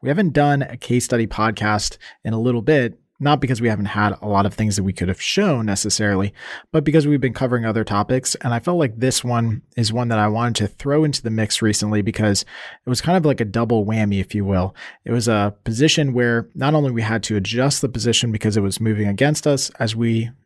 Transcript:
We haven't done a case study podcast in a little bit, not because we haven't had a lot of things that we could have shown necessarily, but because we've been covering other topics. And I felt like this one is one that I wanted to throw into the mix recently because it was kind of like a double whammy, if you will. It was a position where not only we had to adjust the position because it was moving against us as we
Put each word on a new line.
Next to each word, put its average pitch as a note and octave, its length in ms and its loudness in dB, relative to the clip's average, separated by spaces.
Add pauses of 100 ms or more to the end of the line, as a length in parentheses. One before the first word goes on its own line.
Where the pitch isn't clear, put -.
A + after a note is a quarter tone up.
We B2+ 60 -4
haven't E3 240 2
done C#3+ 300 2
a - 140 -8
case A#2+ 280 -2
study A#2 240 0
podcast G#2+ 680 0 (260)
in A2 80 -2
a A2+ 80 -2
little A#2+ 220 0
bit, C3 360 2 (220)
not C#3+ 200 2
because B2 200 0
we A#2 80 2
haven't G2+ 180 -2
had G#2 360 0
a G#2+ 60 -6
lot G2+ 180 2
of G2+ 80 -2
things G#2+ 220 0
that G2+ 80 0
we F#2+ 80 0
could F2+ 160 -2
have F#2 120 -2
shown D#3 460 0
necessarily, G2 680 0 (380)
but D#3 140 0
because D3+ 200 4
we've C#3+ 160 2
been A#2+ 140 -2
covering A#2+ 300 0
other A2 180 0
topics. G#2+ 540 0
And A#2+ 180 -2
I A#2+ 60 -2
felt F3 180 0
like B2+ 180 0
this B2 280 0
one A#2 380 -2 (140)
is G#2+ 160 0
one A#2+ 140 -2
that A2+ 140 0
I G#2+ 80 2
wanted A2+ 260 0
to G2+ 140 -2
throw C#3+ 340 0
into D3+ 180 0
the A2+ 100 -6
mix A2 300 -2
recently G#2+ 400 0
because G#2 420 0
it - 460 -16
was B2 120 -2
kind E3+ 160 2
of F3 80 2
like C#3+ 160 2
a A#2 40 2
double A2+ 400 0
whammy, G#2 360 0
if - 160 -4
you G#2 80 0
will. F#2 280 0 (320)
It - 60 -6
was A#2 160 0
a G#2 380 2
position C#3 480 2
where A#2+ 420 0
not C#3+ 200 0
only C#3+ 180 2
we A#2 100 -2
had A2 220 -2
to A2 100 -2
adjust A2+ 460 0
the C3+ 80 -2
position A#2 420 0
because G#2+ 260 0
it G#2+ 60 2
was G2 180 -2
moving G#2+ 280 0
against C#3 400 0
us C#3 220 0 (100)
as A2+ 160 -2
we A2+ 340 0 (160)